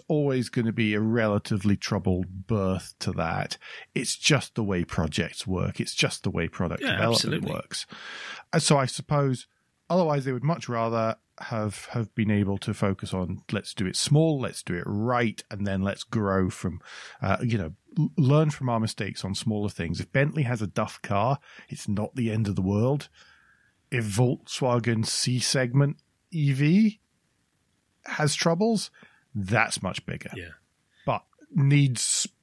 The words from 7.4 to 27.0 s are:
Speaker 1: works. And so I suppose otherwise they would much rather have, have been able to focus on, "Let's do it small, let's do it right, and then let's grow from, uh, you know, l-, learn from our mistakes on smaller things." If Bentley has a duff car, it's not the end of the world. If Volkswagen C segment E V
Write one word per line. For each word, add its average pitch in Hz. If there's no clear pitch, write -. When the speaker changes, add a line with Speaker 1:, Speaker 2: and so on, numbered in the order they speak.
Speaker 1:
works. -
And 160
so 147
I 135
suppose 139
otherwise 156
they 135
would 120
much 156
rather 113
have, 107
have 113
been 107
able 98
to 107
focus 98
on, 92
"Let's 104
do 98
it 92
small, 151
let's -
do 95
it 87
right, 113
and 101
then 95
let's 98
grow 95
from, 90
uh, 98
you 117
know, 80
l-, 151
learn 147
from 127
our 117
mistakes 107
on 95
smaller 104
things." 85
If -
Bentley 143
has 120
a 101
duff -
car, 110
it's -
not 107
the 113
end 107
of 95
the 95
world. 113
If 120
Volkswagen 120
C -
segment 135
E 143
V 180